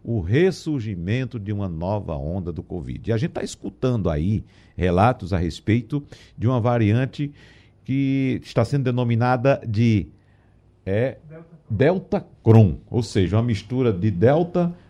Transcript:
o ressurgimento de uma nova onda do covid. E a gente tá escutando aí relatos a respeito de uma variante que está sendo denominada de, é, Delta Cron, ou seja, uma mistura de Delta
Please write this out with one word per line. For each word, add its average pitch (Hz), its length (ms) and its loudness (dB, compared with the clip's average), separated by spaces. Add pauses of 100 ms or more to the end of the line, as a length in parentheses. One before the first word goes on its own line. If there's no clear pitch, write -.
o 117 160 -4
ressurgimento 117 1200 -2
de 101 120 -6
uma 101 160 -4
nova 87 480 -4
onda 85 360 -6
do 82 100 -8
covid. 71 480 -8
E 113 40 0
a 113 40 0
gente 143 140 -2
tá - 100 -8
escutando 123 680 -4
aí 82 360 0 (340)
relatos 92 560 2
a 95 40 2
respeito 110 680 -2 (340)
de 107 100 -2
uma 127 120 2
variante 120 720 0 (500)
que 135 600 -2
está - 200 0
sendo 143 200 0
denominada 123 840 2
de, 110 440 2 (760)
é, 113 320 -2 (520)
Delta 160 560 0 (180)
Cron, 110 360 6 (120)
ou 120 100 0
seja, 98 360 0
uma 117 60 2
mistura 120 500 -2
de 104 180 0
Delta 170 640 2 (140)